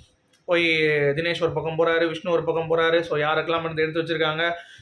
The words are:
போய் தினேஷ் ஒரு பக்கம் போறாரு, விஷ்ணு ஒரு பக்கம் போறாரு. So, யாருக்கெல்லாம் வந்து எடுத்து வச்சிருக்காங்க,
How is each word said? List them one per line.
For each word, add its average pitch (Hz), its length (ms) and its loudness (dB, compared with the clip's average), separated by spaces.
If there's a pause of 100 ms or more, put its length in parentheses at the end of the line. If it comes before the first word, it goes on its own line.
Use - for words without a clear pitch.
(460)
போய் 170 200 2 (240)
தினேஷ் 151 520 0
ஒரு 160 100 0
பக்கம் 156 280 -4
போறாரு, 165 280 2
விஷ்ணு 160 240 -6
ஒரு 160 120 2
பக்கம் 160 260 -2
போறாரு. 165 300 4
So, 160 200 -2
யாருக்கெல்லாம் 156 420 0
வந்து 160 220 -2
எடுத்து 156 180 0
வச்சிருக்காங்க, 160 500 -2 (300)